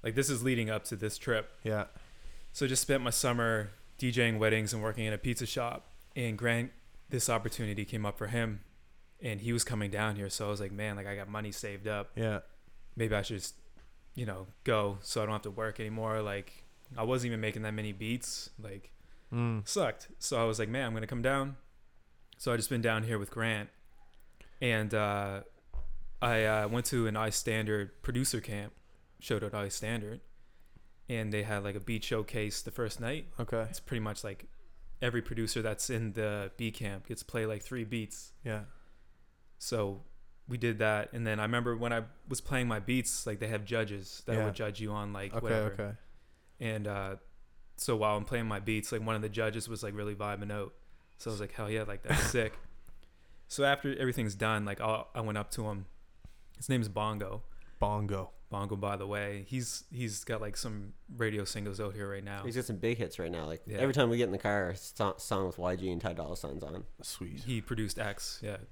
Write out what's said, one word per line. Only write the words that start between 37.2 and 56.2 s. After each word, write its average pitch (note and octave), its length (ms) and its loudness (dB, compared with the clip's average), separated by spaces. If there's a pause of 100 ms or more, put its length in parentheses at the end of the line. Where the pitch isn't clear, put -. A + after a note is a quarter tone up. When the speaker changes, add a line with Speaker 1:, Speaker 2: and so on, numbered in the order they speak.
Speaker 1:
to - 40 -10
play, A2+ 200 0
like, G#2+ 160 -2
three B2 220 -4
beats. A2 480 -6 (120)
Speaker 2:
Yeah. G#2+ 200 -2 (920)
Speaker 1:
So G2+ 440 0 (460)
we B2 100 -2
did A#2 200 2
that, G#2+ 340 4
and A#2 140 0
then G#2+ 120 2
I G#2+ 60 2
remember A#2+ 320 2
when A#2+ 160 2
I A#2 100 2 (260)
was C3+ 120 0
playing B2 280 2
my G#2+ 120 2
beats, A#2+ 460 2
like, G#2 120 0
they G#2+ 100 0
have G#2 160 0
judges G#2 600 -2
that A#2 100 2
Speaker 2:
Yeah. A2 100 4
Speaker 1:
would G#2 80 0
judge G#2 260 -2
you G#2+ 120 -2
on, G#2 200 -2
like, G2 200 -4
Speaker 2:
Okay, A2+ 100 0
Speaker 1:
whatever. A2 300 4
Speaker 2:
okay. G2+ 200 -2 (680)
Speaker 1:
And, A2 260 0
uh, G2 300 -2 (600)
so A#2 200 2
while G#2+ 200 6
I'm G2+ 80 0
playing A#2 220 0
my G#2 140 0
beats, G#2+ 320 0
like, A2 100 0
one A2 140 2
of G#2+ 60 0
the G#2+ 60 0
judges A2 400 0
was, A2 140 -4
like, G2+ 120 -4
really G#2 200 -2
vibing G2+ 380 -2
out. G#2 220 -4 (440)
So A2+ 120 -4
I - 20 0
was G#2 80 -2
like, G2+ 120 -4
"Hell G#2+ 180 -2
yeah, A2 140 2
like, G#2 180 -4
that's C#3+ 180 4
Speaker 2:
<laughs> A#2 100 4
Speaker 1:
sick." A2+ 280 2 (880)
So C#3 160 2
after C#3 320 4
everything's A#2+ 380 2
done, G#2+ 300 2
like, G2+ 160 -2
I'll, A2 340 2
I A#2+ 60 -2
went G#2+ 180 0
up G2+ 140 -4
to A2 140 -2
him. G2 200 -4 (680)